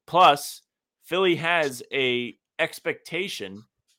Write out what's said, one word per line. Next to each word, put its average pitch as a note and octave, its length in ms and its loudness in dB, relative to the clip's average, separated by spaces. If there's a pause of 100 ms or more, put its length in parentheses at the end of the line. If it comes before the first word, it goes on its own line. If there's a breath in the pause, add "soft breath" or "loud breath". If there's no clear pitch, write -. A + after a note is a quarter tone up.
Plus, D#3+ 540 4 (420)
Philly F3+ 340 0
has D3+ 540 -2
a B2 460 -2 (220)
expectation D#3 1040 -8 (340)